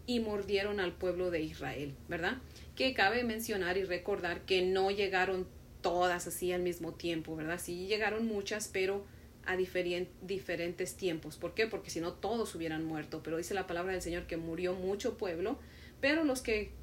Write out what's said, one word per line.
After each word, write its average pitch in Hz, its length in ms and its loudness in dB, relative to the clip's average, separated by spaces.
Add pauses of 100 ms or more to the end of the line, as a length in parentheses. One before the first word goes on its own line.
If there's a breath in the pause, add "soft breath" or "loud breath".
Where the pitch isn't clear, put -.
y 247 140 2
mordieron 202 640 0
al 175 140 2
pueblo 180 360 0
de 160 120 2
Israel, 143 520 -4 (140)
¿verdad? 175 300 0 (360 loud breath)
Que 262 180 2
cabe 226 300 6
mencionar 214 540 0
y 190 80 2
recordar 175 560 0
que 185 220 4
no 190 280 6
llegaron 190 560 2 (340)
todas 175 460 4
así 180 240 0
al 180 120 2
mismo 165 300 -2
tiempo, 160 440 -2
¿verdad? 165 260 -2
Sí 175 240 -6
llegaron 214 400 2
muchas, 208 400 -2
pero 196 400 0 (380 loud breath)
a 185 120 0
diferien-, 180 520 0 (140)
diferentes 175 760 -2
tiempos. 160 400 -2
¿Por 170 180 -6
qué? 226 140 4
Porque 208 220 -6
si 165 100 -2
no 175 140 -2
todos 220 420 0
hubieran 160 280 -2
muerto, 156 380 -4
pero 156 140 -2
dice 175 180 -2
la 185 140 -2
palabra 180 240 0
del 180 100 -2
Señor 175 240 -2
que 170 100 -4
murió 165 380 0
mucho 202 420 0
pueblo, 190 400 0 (440 loud breath)
pero 311 240 6
los 262 160 4
que 214 320 0 (100)